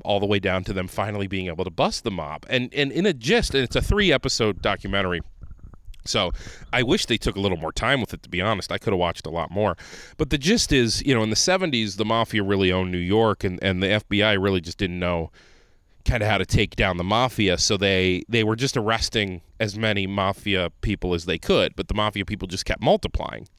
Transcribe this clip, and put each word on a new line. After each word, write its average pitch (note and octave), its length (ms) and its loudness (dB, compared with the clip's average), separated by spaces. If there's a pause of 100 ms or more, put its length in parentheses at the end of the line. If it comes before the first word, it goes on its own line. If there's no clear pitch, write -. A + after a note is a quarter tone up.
all G2+ 160 2
the G2+ 60 2
way G#2 120 2
down F#2 260 0
to G#2+ 80 -6
them F#2 140 -2
finally G2+ 400 -4
being F#2 200 -4
able F2 180 -4
to F2+ 60 -6
bust D3+ 340 -2
the A2 60 -2
mob. D#2 380 -8
And, B2 240 -2
and C#3 180 -2
in E3+ 140 0
a F#3+ 80 4
gist, C#3+ 420 0
and C3+ 80 2
it's - 120 -4
a B2 60 2
three-episode C3+ 800 2
documentary, F#2+ 600 0 (840)
so G2 260 0 (400)
I B2 100 2
wish D3 240 2
they A2+ 120 0
took - 180 -2
a G2 60 -2
little F#2+ 160 2
more D#2+ 160 -6
time C3 260 0
with G2+ 140 -4
it, E2+ 100 -12
to - 60 -20
be F2 100 -4
honest. G2+ 320 -2
I G2 60 -2
could G#2 160 -2
have F2+ 60 2
watched E2+ 280 -2
a - 20 -8
lot D#2+ 220 -4
more. F#2+ 240 0 (420)
But D3+ 120 -2
the D#3 80 2
gist F3 340 0
is, A#2+ 340 2
you C3+ 80 4
know, A2+ 100 4
in G#2+ 60 0
the G#2+ 60 0
seventies, C3 640 0
the G#2+ 80 0
Mafia A2+ 360 2
really F#2+ 300 4
owned F#2 180 0
New F2+ 80 -2
York, G2+ 460 2
and, F#2 180 -4
and F#2+ 220 0
the F#2+ 60 2
F G#2+ 180 0
B G2+ 160 2
I G#2+ 100 4
really F#2+ 280 2
just E2+ 160 -10
didn't F2+ 200 -2
know F2 320 -2 (760)
kinda A2 220 2
how G#2 100 4
to F#2 80 0
take - 320 2
down G2 180 2
the F2 80 -2
Mafia, G#2 540 2
so G#2 180 0
they, F#2 540 2
they A2 160 2
were A2 100 2
just B2+ 220 -2
arresting G#2+ 640 0 (180)
as G#2 180 -2
many G#2 300 0
Mafia F#2+ 640 0 (100)
people F2+ 320 0
as E2+ 120 -2
they F2 120 0
could, C3+ 380 2
but F#2 140 -6
the - 40 -4
Mafia G#2 320 0
people G2 220 -6
just F2+ 160 -6
kept - 180 -4
multiplying. - 640 0 (120)